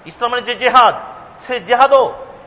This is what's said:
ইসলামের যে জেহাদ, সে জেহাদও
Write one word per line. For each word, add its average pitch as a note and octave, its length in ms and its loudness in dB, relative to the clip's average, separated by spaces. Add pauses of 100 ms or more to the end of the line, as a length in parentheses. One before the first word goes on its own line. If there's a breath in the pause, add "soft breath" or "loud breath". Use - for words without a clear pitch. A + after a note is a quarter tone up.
ইসলামের A#3+ 380 -6
যে A#3 120 -8
জেহাদ, A#3 400 2 (440)
সে B3 200 -8
জেহাদও B3 540 2 (340)